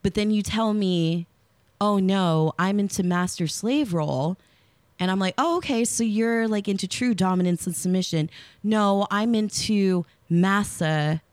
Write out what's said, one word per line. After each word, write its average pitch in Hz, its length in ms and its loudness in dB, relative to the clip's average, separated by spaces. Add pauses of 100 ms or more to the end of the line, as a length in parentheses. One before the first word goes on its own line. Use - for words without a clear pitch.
but 196 140 -2
then 214 160 0
you 214 100 0
tell 220 320 0
me, 175 540 0 (520)
"Oh 202 200 2
no, 175 600 2
I'm 196 200 0
into 202 240 -2
master 180 440 -2
slave 240 460 -2
role." 151 440 -2 (640)
And 180 100 0
I'm 190 100 0
like, 185 180 -2
"Oh, 339 200 0
okay, 240 280 0
so - 180 -2
you're, 226 420 0
like, 214 220 -2
into 196 180 -2
true 247 280 -2
dominance 180 520 2
and 175 80 -4
submission." 180 560 -2 (320)
"No, 202 480 2
I'm 214 240 0
into 196 720 0 (240)
massa 165 920 0 (120)